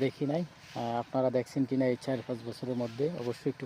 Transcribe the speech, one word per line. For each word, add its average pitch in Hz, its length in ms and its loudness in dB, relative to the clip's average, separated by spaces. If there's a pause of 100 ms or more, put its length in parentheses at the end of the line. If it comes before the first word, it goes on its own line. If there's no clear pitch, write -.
দেখি 135 220 0
নাই। 156 160 2
আহ, 120 640 -4
আপনারা 131 260 2
দেখছেন 127 360 2
কি 131 120 0
না 131 80 4
এই 123 160 4
চার 131 160 0 (100)
পাঁচ 127 100 -2 (100)
বছরের 123 280 -4
মধ্যে 120 340 0 (100)
অবশ্যই 120 300 -2
একটু 135 160 -6